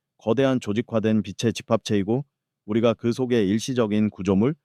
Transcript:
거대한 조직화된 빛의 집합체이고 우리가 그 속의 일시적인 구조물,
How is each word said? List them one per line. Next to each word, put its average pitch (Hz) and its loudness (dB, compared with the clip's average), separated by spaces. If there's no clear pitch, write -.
거대한 131 0
조직화된 110 0
빛의 98 -4
집합체이고 107 -2
우리가 110 2
그 117 -4
속의 120 0
일시적인 107 0
구조물, 101 0